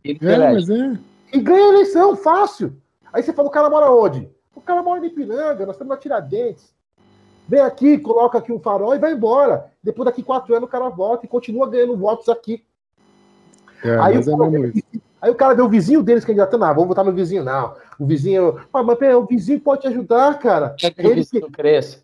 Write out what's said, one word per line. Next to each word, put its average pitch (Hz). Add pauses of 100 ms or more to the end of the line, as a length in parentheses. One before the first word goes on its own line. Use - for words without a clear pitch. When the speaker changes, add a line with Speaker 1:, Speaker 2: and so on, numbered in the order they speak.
Speaker 1:
Ele 147
Speaker 2:
É, 175
Speaker 1:
elege. 240
Speaker 2:
mas 180
é. 240 (320)
Speaker 3:
E 269
ganha 359
a 403
eleição, 392
fácil. 311 (400)
Aí 233
você -
fala, 285
"O 285
cara 302
mora 294
onde?" 175 (240)
"O -
cara 349
mora 359
em 339
Ipiranga, 294
nós 190
estamos 269
na 262
Tiradentes." 220 (720)
Vem 262
aqui, 269
coloca 240
aqui 233
um 226
farol 202
e 285
vai 311
embora. 240 (100)
Depois, 233
daqui 247
quatro 254
anos, 240
o -
cara 254
volta 226
e -
continua 240
ganhando 240
votos 214
aqui. 226 (1160)
Speaker 2:
É, 117
Speaker 3:
Aí 175
Speaker 2:
mas 120
Speaker 3:
o 151
Speaker 2:
é 151
Speaker 3:
cara 160
Speaker 2:
mesmo 147
Speaker 3:
vê 214 (140)
Speaker 2:
isso. 226 (200)
Speaker 3:
aí -
o 240
cara 262
vê 240
o 247
vizinho 220
deles 226
candidatando, 202
"Ah, 151
vou 160
votar 185
no 196
vizinho." 180
Não, 127 (220)
o 143
vizinho, 160 (140)
"Ah, 262
mas 240
peraí, 262
o 247
vizinho 247
pode 277
te 269
ajudar, 254
cara." 156
Speaker 1:
Quer 170
que -
Speaker 3:
É 170
Speaker 1:
o 214
Speaker 3:
ele 165
Speaker 1:
vizinho 180
Speaker 3:
que 147
Speaker 1:
cresça. 147